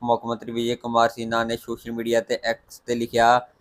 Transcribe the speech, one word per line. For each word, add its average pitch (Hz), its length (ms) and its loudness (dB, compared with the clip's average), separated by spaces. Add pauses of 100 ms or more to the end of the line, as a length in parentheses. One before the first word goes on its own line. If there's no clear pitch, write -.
ਮੁੱਖ 117 220 0
ਮੰਤਰੀ 117 260 -6
ਵਿਜੇ 117 240 -2
ਕੁਮਾਰ 117 340 2
ਸਿੰਨਹਾ 117 340 -2
ਨੇ 113 140 -4
ਸੋਸ਼ਲ 117 340 -10
ਮੀਡੀਆ 117 300 0
ਤੇ 117 220 -4
ਐਕਸ - 360 -6
ਤੇ 120 160 -4
ਲਿਖਿਆ, 117 520 2 (140)